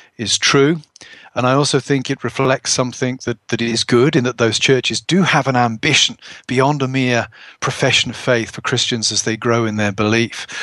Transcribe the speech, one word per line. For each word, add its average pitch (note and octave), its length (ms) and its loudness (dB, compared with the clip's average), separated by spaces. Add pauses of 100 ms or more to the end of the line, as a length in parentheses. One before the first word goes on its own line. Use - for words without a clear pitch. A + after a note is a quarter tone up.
(160)
is G#2 220 -2
true. D3 420 4 (540)
And B2+ 120 0
I B2+ 60 4
also C#3 280 2
think C3+ 280 -2
it C#3 160 -6
reflects C3+ 480 0
something B2+ 540 -2
that, A#2+ 100 -4 (120)
that A2+ 120 -2
is A#2 240 -2
good, B2+ 320 4
in B2+ 80 2
that B2+ 140 -4
those A2+ 200 2
churches B2 440 0
do F#3 200 2
have C#3+ 240 2
an C3 80 0
ambition A#2+ 640 0 (300)
beyond C3+ 340 0
a C3 80 -2
mere B2 400 0 (320)
profession - 480 0
of A2+ 80 -10
faith A#2 360 0
for - 100 -12
Christians A#2+ 500 -2
as G#2+ 120 -2
they A2+ 120 -2
grow A#2 300 0
in G#2+ 100 -4
their G#2 160 0
belief. A2 540 0 (160)